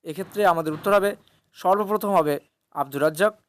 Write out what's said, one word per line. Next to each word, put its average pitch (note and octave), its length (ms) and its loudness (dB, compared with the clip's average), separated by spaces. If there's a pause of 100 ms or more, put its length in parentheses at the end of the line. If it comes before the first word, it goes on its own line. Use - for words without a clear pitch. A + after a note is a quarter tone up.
এক্ষেত্রে F3 400 -8
আমাদের E3 320 2
উত্তর G3 200 -2
হবে G3+ 140 2 (460)
সর্বপ্রথম G3+ 600 0
হবে D3+ 180 2 (400)
আব্দুর C#3 300 -4
রাজ্জাক E3 280 2 (160)